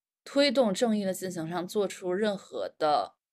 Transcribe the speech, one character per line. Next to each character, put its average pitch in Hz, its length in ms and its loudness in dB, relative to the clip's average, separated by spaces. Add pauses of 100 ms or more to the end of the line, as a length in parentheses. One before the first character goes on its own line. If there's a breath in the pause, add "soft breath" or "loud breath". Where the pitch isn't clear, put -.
(240)
推 277 280 4
动 226 220 2
正 226 220 0
义 202 80 -2
的 185 100 -2
进 185 160 -6
行 165 180 -6
上 175 180 -4
做 196 220 0
出 185 240 -6
任 202 240 0
何 107 420 -8
的 143 360 2 (180)